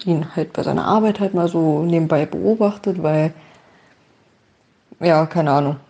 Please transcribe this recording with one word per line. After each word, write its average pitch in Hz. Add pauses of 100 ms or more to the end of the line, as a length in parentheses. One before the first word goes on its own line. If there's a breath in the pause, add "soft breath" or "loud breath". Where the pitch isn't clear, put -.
ihn 160
halt 165
bei -
seiner -
Arbeit 208
halt 196
mal 175
so 156
nebenbei 160
beobachtet, 202
weil 156 (1700 soft breath)
ja, 160
keine 156
Ahnung. 143 (140)